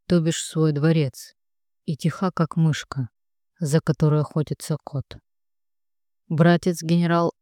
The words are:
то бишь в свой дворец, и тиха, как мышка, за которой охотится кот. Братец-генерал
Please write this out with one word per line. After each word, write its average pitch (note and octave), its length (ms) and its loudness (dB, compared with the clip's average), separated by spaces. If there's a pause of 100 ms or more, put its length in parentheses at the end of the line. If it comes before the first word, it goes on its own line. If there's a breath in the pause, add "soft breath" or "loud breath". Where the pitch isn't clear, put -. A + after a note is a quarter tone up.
то F3 120 4
бишь D#3+ 200 -2
в - 60 -10
свой D#3 260 0
дворец, D3 600 0 (500)
и D#3+ 100 -6
тиха, F3 360 -2
как - 260 -2
мышка, D#3 540 -2 (500)
за D#3+ 220 0
которой D3+ 400 0
охотится - 600 -6
кот. - 220 -8 (1200)
Братец-генерал E3+ 1120 2